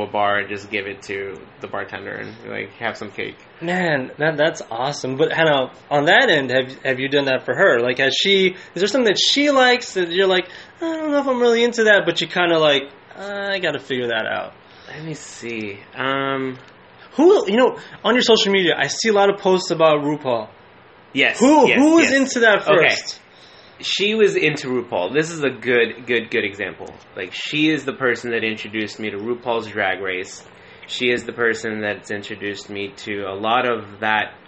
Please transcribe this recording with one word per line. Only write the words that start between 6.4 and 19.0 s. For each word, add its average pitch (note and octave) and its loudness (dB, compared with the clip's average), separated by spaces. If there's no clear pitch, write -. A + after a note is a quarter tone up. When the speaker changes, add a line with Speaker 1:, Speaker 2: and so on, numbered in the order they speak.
Speaker 2:
have, C3 -2
have C3 -2
you C3+ -4
done C#3 2
that C3 -2
for B2+ -4
her? C#3+ 4
Like, B2 0
has C3+ 2
she, F#3+ 2
is F#3 -14
there F#3 0
something A#3+ 2
that E3+ 0
she C#4+ 2
likes B3 2
that F3 0
you're F#3+ 2
like, F#3 2
"I E4+ -8
don't D#4 -4
know C#4+ 2
if C4+ -2
I'm B3 0
really A#3 4
into A3+ 0
that," G#3 4
but - -2
you E3 -4
kinda E3+ 0
like, D3 2
"I G3 -6
gotta D3+ -4
figure B2 -4
that A2 -2
out"? G2 -6
Speaker 1:
Let D3+ -16
me D#3+ -10
see. A2 -10
Um, C3+ -4
Speaker 2:
Who, D#4+ 6
you G#3+ 4
know, B3+ 4
on A3+ 4
your B3+ 2
social G3+ 4
media, F3+ 2
I C3+ 0
see - -2